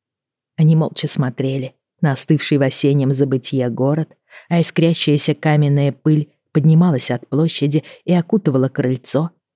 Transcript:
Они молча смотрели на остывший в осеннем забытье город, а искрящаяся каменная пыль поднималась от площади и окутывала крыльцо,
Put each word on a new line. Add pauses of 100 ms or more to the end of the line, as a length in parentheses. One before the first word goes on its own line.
(560)
Они
молча
смотрели (260)
на
остывший
в
осеннем
забытье
город, (320)
а
искрящаяся
каменная
пыль (200)
поднималась
от
площади (220)
и
окутывала
крыльцо, (240)